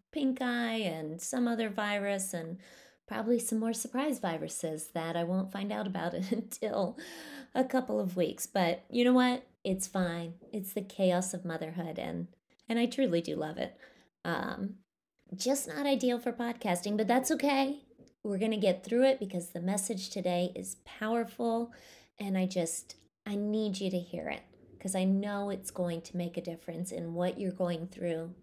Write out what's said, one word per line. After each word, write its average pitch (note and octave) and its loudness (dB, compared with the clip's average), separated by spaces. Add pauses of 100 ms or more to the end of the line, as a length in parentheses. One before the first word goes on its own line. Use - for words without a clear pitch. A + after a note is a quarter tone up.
(120)
pink C4+ 0
eye A#3+ 0
and E3 -2
some B3 0
other A3+ 0
virus G3+ 0
and E3 -6 (500)
probably A3+ 2
some A#3 0
more A3+ 0
surprise B3+ -2
viruses D#3+ -2
that E3 -2
I E3+ 2
won't F#3+ 0
find G3+ -4
out G#3 -2
about F3 -2
<laughs> - -
it F#3 -2
until - -2 (580)
a B3+ 2
couple B3+ 0
of F#3 0
weeks. - 0
But F3 2
you A#3+ 4
know B3 8
what? B3 6 (200)
It's F#3+ 0
fine. E3+ -2 (180)
It's G3+ -6
the G#3 -2
chaos F#3 2
of F#3 -8
motherhood, E3 -4
and, E3+ -4 (400)
and A3+ 0
I A#3 6
truly A3+ 4
do D#3+ -2
love D#3 -4
it. - -4 (500)
Um, F#3+ -2 (600)
just C4 0
not C#4+ -2
ideal B3 4
for A#3+ -2
podcasting, G#3 -2
but F#3 2
that's B3+ 4
okay. C#4 2 (440)
We're G3+ -2
gonna A3 2
get F#3+ 4
through B3 4
it C4+ 6
because F#3 -4
the E3+ -6
message F#3+ -2
today F3+ 0
is F#3 -8
powerful, A#3 -2 (480)
and G3 0
I F#3 4
just, - -2 (280)
I G#3 -4
need G#3 0
you F#3+ 0
to F#3 0
hear E3+ -6
it - -6 (380)
'cause F#3+ -4
I F#3 2
know G3+ 2
it's F#3+ -6
going F3 -2
to - -8
make F3 -4
a E3+ -2
difference E3+ -8
in E3+ -6
what F3+ 0
you're F#3+ -2
going F3 -2
through E3+ -4